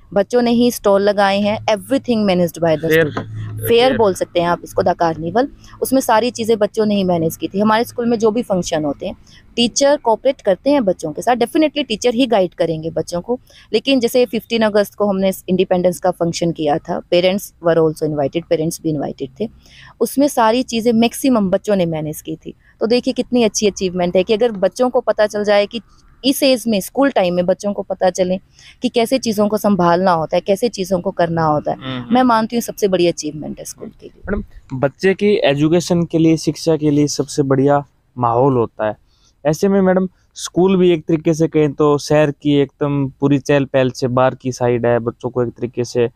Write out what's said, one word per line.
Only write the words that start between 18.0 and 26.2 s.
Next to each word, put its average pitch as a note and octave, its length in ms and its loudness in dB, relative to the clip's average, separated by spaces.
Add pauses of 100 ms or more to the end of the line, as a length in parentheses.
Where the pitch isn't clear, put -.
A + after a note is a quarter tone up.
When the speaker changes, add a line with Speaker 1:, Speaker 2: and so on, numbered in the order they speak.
Speaker 1:
invited, D3 360 -2
parents D#3+ 320 -4
भी D#3+ 80 -4
invited D3 400 -6 (100)
थे, A3+ 100 -6 (500)
उसमें C4+ 280 0
सारी A#3+ 360 2
चीजें A#3 300 0
maximum A3+ 560 0
बच्चों G3 260 0
ने F#3 100 0
manage D#3 360 -6
की D#3+ 140 -12
थी। - 180 -16 (260)
तो A3+ 80 -2
देखिए A#3 260 0
कितनी B3 300 0
अच्छी G#3+ 240 0
achievement F3+ 480 -2
है F#3 80 4
कि A3 100 -2
अगर A3+ 180 2
बच्चों G3 380 -2
को B3 120 0
पता G#3+ 260 0
चल G#3 160 -6
जाए G3+ 220 2
कि A3+ 160 -8 (440)